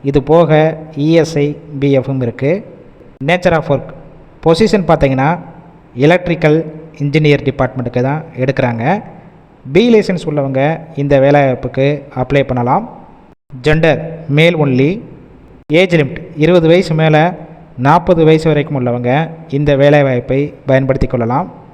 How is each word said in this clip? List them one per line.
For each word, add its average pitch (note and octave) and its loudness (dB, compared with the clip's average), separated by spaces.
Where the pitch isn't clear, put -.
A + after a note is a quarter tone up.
இது C#3 2
போக D#3+ 4
இ - 2
எஸ் D#3 -2
ஐ, D3 0
பி C#3+ 0
எஃப்பும் C3 -4
இருக்கு. B2+ -4
Nature F3+ 0
of D3 -8
work B2+ -4
பொசிஷன் F#3 2
பார்த்தீங்கன்னா C#3 2
எலக்ட்ரிக்கல் D#3+ 2
இன்ஜினியர் D3 2
டிபார்ட்மெண்ட்டுக்கு B2+ -4
தான் D3+ -4
எடுக்கிறாங்க. A#2+ -2
பி G3 4
லைசன்ஸ் G3 0
உள்ளவங்க C#3 -2
இந்த C#3+ 0
வேலைவாய்ப்புக்கு C3+ 0
அப்ளை C#3 0
பண்ணலாம். B2+ -2
ஜெண்டர் D#3 2
மேல் E3 2
ஒன்லி. C3+ 2
ஏஜ் F3 2
லிமிட் C3+ -4
இருபது E3+ 4
வயசு F3 2
மேலே D#3 4
நாற்பது E3+ 2
வயசு D#3+ 2
வரைக்கும் D3 -2
உள்ளவங்க B2 -2
இந்த D3 0
வேலைவாய்ப்பை C3+ 2
பயன்படுத்தி C3 0
கொள்ளலாம். A#2+ -2